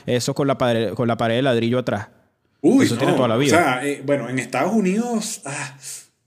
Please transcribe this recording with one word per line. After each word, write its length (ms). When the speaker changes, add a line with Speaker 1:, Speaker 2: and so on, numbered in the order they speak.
Speaker 1:
eso 300
con 120
la 120
pared, 340
con 160
la 80
pared 200
de 60
ladrillo 360
atrás? 300
Speaker 2:
Uy, 240
Speaker 1:
Eso 120
tiene 160
Speaker 2:
no, 40
Speaker 1:
toda 120
la 100
vida. 180
Speaker 2:
o 20
sea, 280
eh, 180
bueno, 240
en 100
Estados 360
Unidos... 720
Ah, 320